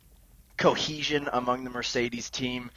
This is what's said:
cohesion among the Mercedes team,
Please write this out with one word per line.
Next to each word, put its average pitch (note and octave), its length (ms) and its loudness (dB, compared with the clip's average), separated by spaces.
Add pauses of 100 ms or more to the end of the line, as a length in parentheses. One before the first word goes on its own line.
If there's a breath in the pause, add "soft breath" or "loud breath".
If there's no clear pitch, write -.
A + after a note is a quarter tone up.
(600)
cohesion D3+ 720 2
among B2 300 0
the B2+ 80 -8
Mercedes A#2+ 580 -2
team, B2 480 -4